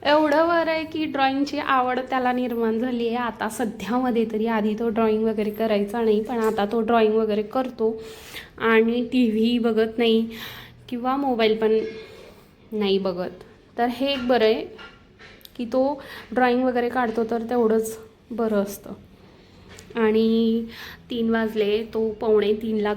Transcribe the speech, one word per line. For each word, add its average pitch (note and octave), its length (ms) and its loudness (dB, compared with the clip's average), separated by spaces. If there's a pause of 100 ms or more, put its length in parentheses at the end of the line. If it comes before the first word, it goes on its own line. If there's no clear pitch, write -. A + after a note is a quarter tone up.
एवढं D4+ 420 4
बरं E4 240 2
आहे D#4+ 120 -2
की D#4 220 -4
ड्रॉइंगची C#4 540 0
आवड B3+ 400 0
त्याला C4 320 -2
निर्माण A#3 480 -2
झाली A#3+ 280 -2
आहे A3+ 80 -2
आता A3 340 -4
सध्यामध्ये A#3 840 -2
तरी. G#3+ 160 -2
आधी G#3+ 320 0
तो A#3 100 0
ड्रॉइंग A3 340 2
वगैरे G#3+ 260 0
करायचा G#3+ 520 -2
नाही, G#3+ 220 2
पण A#3 160 -4
आता G#3+ 260 0
तो A3+ 160 -2
ड्रॉइंग A3 320 4
वगैरे G#3+ 280 0
करतो A3+ 600 -4 (540)
आणि A3+ 540 2
टीव्ही A#3 480 2
बघत A3 380 0
नाही A3+ 320 2 (600)
किंवा B3+ 260 -4
मोबाईल A3+ 420 2
पण A3 220 2 (920)
नाही G3+ 260 0
बघत. F#3 340 -4 (460)
तर A#3 80 0
हे B3 260 -2
एक B3+ 160 -4
बरं A#3+ 180 4
आहे B3+ 200 2 (920)
की A#3+ 80 -6
तो C4 360 0 (300)
ड्रॉइंग B3 320 2
वगैरे A#3+ 260 0
काढतो, A#3+ 340 -2
तर A3+ 180 -2
तेवढंच A3+ 580 0 (320)
बरं A3 240 -2
असतं. G3+ 340 -4 (1080)
आणि A3+ 680 2 (460)
तीन A#3 200 -2
वाजले, A3 540 0
तो A3 280 -2
पावणे G#3+ 420 2
तीनला G#3+ 440 -2